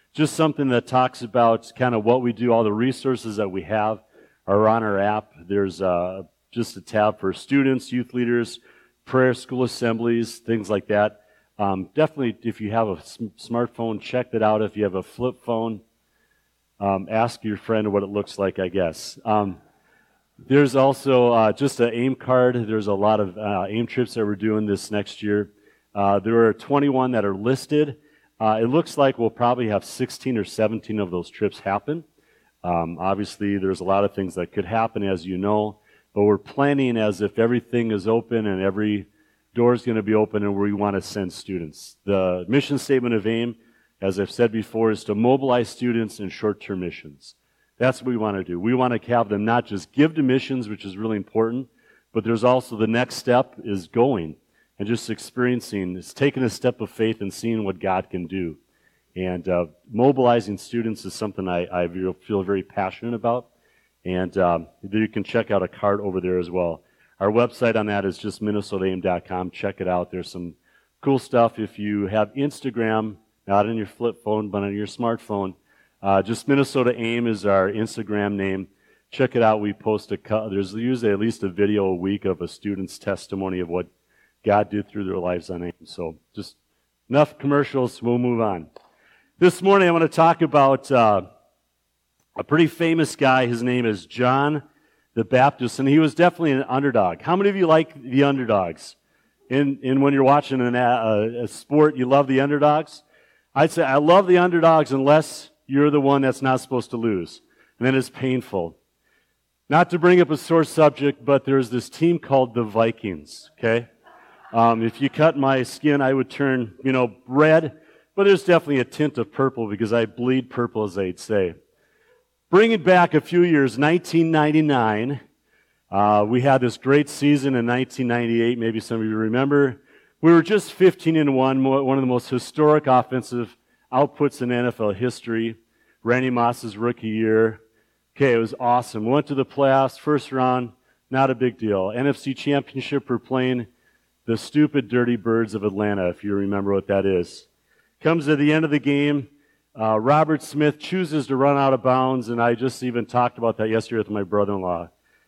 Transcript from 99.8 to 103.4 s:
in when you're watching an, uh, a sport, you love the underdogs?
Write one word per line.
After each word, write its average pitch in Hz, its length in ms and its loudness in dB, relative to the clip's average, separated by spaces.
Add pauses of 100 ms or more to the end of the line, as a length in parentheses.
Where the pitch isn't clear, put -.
in 135 200 0
when 139 100 4
you're 135 140 4
watching 139 340 4
an, 123 160 0
uh, 117 680 0
a 110 40 -6
sport, 151 480 2
you 127 100 -2
love 135 220 4
the 135 140 2
underdogs? 147 640 0 (520)